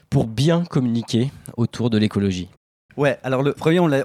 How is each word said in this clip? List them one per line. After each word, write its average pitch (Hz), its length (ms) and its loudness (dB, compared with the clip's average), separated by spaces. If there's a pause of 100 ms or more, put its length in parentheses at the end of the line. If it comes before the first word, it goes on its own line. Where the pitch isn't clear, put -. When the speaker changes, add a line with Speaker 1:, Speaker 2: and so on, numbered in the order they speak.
(100)
Speaker 1:
pour 131 160 2
bien 156 380 0
communiquer 120 640 -2 (260)
autour 117 340 -2
de 107 80 2
l'écologie ? 98 500 0 (500)
Speaker 2:
Ouais, 139 240 2
alors 131 220 -2
le 143 80 0
premier, 160 260 2
on 175 80 4
l'a, 139 180 2